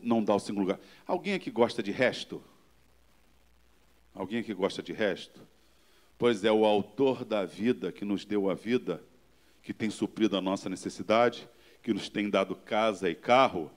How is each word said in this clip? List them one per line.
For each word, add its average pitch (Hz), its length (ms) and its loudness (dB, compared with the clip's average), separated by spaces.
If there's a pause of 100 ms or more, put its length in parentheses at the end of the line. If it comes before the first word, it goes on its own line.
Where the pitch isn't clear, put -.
não 117 220 2
dá 101 100 2
o 98 60 2
segundo 101 220 -4
lugar. 92 180 -2 (260)
Alguém 185 280 -2
aqui 180 140 -6
gosta 117 320 0
de 101 120 -4
resto? 104 500 -2 (1700)
Alguém 98 280 -6
aqui 107 120 -6
gosta 92 300 -2
de 85 100 -10
resto? 95 480 -4 (760)
Pois 117 240 2
é, 110 80 4
o 107 140 6
autor 123 600 2
da 107 200 -2
vida, 92 480 -2
que - 120 -12
nos 101 200 -2
deu 101 260 0
a 90 40 0
vida, 101 460 -4 (600)
que - 100 -10
tem 110 180 -4
suprido 101 460 0
a 95 40 0
nossa 95 280 -2
necessidade, 107 800 0 (360)
que 113 100 0
nos 95 140 -6
tem 104 200 -2
dado 95 280 0
casa 107 520 -2
e 85 60 -2
carro 104 640 2